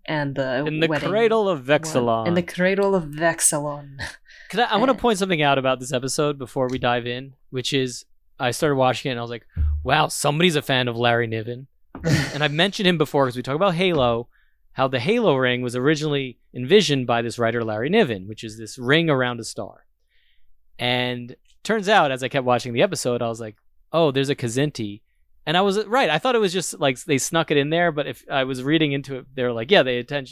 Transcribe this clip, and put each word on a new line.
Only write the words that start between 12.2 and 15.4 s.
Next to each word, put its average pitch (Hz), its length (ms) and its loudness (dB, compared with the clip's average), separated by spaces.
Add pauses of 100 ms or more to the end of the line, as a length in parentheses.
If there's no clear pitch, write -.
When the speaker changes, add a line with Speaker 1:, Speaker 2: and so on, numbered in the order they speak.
Speaker 2:
And 147 100 0
I've 143 80 0
mentioned 185 340 0
him 180 120 4
before 139 280 2
'cause 120 100 -4
we 123 60 -6
talk 131 140 -4
about 185 180 2
Halo, 139 540 0 (440)
how 131 160 0
the 131 120 -2
Halo 190 360 2
ring 123 260 0